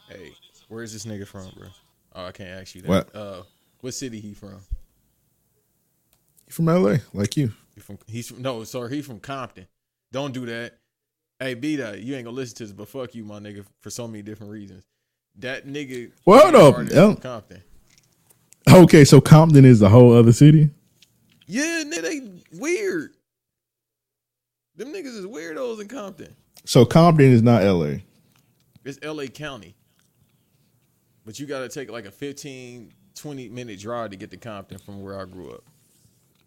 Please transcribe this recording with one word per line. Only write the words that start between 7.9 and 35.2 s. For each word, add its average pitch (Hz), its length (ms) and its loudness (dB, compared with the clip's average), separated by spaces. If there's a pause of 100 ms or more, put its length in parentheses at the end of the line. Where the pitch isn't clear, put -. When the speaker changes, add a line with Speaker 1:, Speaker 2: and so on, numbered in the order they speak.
Speaker 1:
he's 117 220 -16
from, 123 120 -20
no, 123 240 -12
sorry, 123 320 -14
he 147 60 -12
from 123 180 -20
Compton. 127 460 -18 (440)
Don't 135 220 -12
do 123 140 -14
that. 117 320 -16 (600)
Hey, 131 140 -10
B-Dot, 123 480 -10
you 127 140 -14
ain't 123 100 -14
gonna 117 100 -16
listen 127 220 -14
to 123 80 -18
this, 101 80 -18
but 104 160 -20
fuck 127 260 -16
you, 117 100 -18
my 104 140 -20
nigga, 101 260 -20 (160)
for 110 100 -20
so 117 180 -14
many 107 140 -18
different 104 300 -20
reasons. 98 320 -20 (560)
That 127 260 -14
nigga 131 460 -14 (120)
Speaker 2:
Well, 233 200 6
hold 320 100 2
up. 160 220 8
Speaker 1:
Harden 120 160 -10
is 113 40 0
Speaker 2:
L- 190 160 4
Speaker 1:
from - 80 -10
Compton. 110 420 -18 (1080)
Speaker 2:
Okay, 165 320 8
so 135 160 8
Compton 151 460 8
is 120 140 8
the - 100 6
whole 123 240 8
other 117 180 6
city? 151 380 4 (760)
Speaker 1:
Yeah, 311 380 -6
nigga, 330 180 -12
they 262 560 -14
weird. 339 520 -8 (1700)
Them 247 160 -18
niggas 277 240 -16
is 190 100 -16
weirdos 262 540 -14
in 202 60 -18
Compton. 208 480 -20 (300)
Speaker 2:
So 123 200 2
Compton 165 420 4
is 120 160 4
not 117 200 2
L 92 220 -2
A? 71 180 -8 (840)
Speaker 1:
It's 139 180 -18
L 151 180 -14
A 135 80 -14
County. 127 460 -20 (1500)
But 107 140 -20
you 143 80 -16
gotta 135 220 -12
take, 131 220 -16
like, 110 160 -16
a 98 40 -20
fifteen, 127 840 -18 (220)
twenty 135 340 -18
minute 117 300 -16
drive 113 320 -12
to 95 60 -20
get 101 160 -20
to 90 40 -20
Compton 104 420 -20
from 101 240 -20
where 98 180 -16